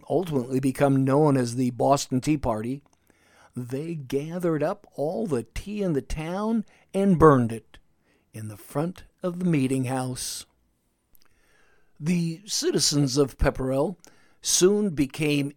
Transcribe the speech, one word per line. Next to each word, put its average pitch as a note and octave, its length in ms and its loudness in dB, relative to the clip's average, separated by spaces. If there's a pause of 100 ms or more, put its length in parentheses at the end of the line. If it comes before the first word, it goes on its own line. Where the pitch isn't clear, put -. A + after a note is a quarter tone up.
ultimately C3+ 520 -2
become C3+ 440 2
known C#3 320 4
as A#2+ 200 -2
the B2+ 140 0
Boston C3 500 0
Tea D3+ 160 0
Party, B2 460 -4 (760)
they C3 400 -8
gathered D3+ 640 -4
up F#3 320 -4
all F#3 320 -4
the C3 160 -2
tea G#3 400 -8
in F3+ 100 0
the C3+ 100 0
town G3 640 -4 (300)
and F#3+ 240 4
burned C#3 320 8
it - 280 -12 (540)
in G#2+ 160 -12
the G#2 80 -16
front - 480 -6 (180)
of F3 160 -6
the F#3 60 -4
meeting C3 400 2
house. B2+ 640 -6 (1500)
The E3 480 -2
citizens D3 680 0
of C#3+ 200 2
Pepperell C3+ 600 -2 (440)
soon G3+ 500 2
became C#3+ 680 -2